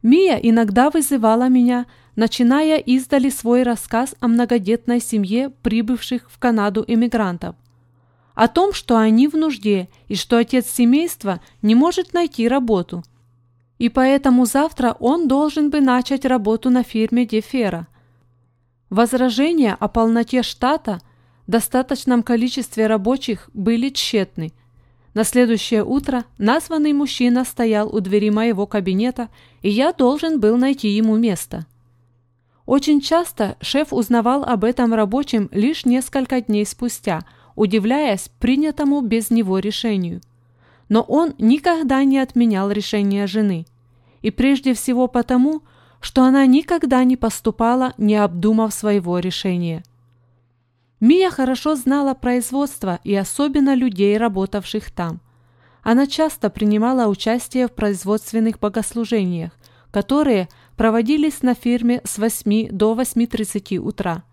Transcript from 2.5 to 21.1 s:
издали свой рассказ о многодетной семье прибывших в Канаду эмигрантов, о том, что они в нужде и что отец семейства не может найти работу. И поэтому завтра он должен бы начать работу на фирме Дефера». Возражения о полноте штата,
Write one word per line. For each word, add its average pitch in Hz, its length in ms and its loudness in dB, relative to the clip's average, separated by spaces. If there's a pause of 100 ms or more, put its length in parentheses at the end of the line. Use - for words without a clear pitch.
издали 262 520 0
свой 247 340 0
рассказ 240 580 -2
о 247 80 0
многодетной 233 720 0
семье 226 480 -2
прибывших 233 800 -4
в - 80 -20
Канаду 214 480 0
эмигрантов, 208 680 -2 (760)
о 233 140 2
том, 381 240 2
что - 260 0
они 220 300 4
в 302 60 -2
нужде 214 560 -2 (180)
и 208 80 -6
что 233 220 0
отец 233 320 0
семейства 240 720 0 (200)
не 214 140 4
может 339 380 2
найти 330 340 -2
работу. 220 560 -2 (760)
И 240 120 0
поэтому 262 560 4
завтра 277 560 0
он 311 260 0
должен 294 420 0
бы 294 120 0
начать 254 420 0
работу 226 460 0
на 247 140 2
фирме 226 420 0
Дефера». 214 640 -4 (1000)
Возражения 247 880 2
о 208 120 -4
полноте 233 540 0
штата, 247 580 -4 (440)